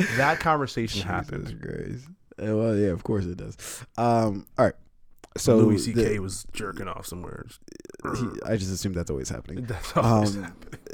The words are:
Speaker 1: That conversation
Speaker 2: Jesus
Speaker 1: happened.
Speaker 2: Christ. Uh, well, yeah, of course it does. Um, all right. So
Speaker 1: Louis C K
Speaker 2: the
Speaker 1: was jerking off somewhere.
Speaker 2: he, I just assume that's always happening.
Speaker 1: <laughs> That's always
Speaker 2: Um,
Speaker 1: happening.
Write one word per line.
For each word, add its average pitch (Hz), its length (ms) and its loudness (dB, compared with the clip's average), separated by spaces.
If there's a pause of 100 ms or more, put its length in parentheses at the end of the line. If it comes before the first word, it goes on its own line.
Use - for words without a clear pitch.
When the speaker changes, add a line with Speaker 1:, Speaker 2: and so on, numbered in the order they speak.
(180)
Speaker 1:
That 147 220 4
conversation 131 640 0
Speaker 2:
Jesus - 80 -4
Speaker 1:
happened. - 520 -6
Speaker 2:
Christ. - 460 -8 (340)
Uh, 107 160 0
well, 113 200 2
yeah, 101 120 4
of 87 140 -2
course 101 220 0
it 87 120 -6
does. 78 200 -10 (400)
Um, 113 480 2 (120)
all 120 80 6
right. - 80 2 (600)
So 120 220 6
Speaker 1:
Louis 107 220 8
C 113 140 -2
K 110 220 2
Speaker 2:
the 104 40 -4
Speaker 1:
was 92 340 -8
jerking 98 340 -6
off 87 180 -8
somewhere. - 400 -10 (680)
Speaker 2:
he, 123 100 -2 (200)
I 107 120 0
just 95 140 -2
assume 95 220 -2
that's 85 180 -2
always 67 180 -4
happening. 98 360 -8
Speaker 1:
<laughs> - 20 -8
That's - 300 -6
always 107 400 6
Speaker 2:
Um, 98 80 -8
Speaker 1:
happening. - 340 -16 (140)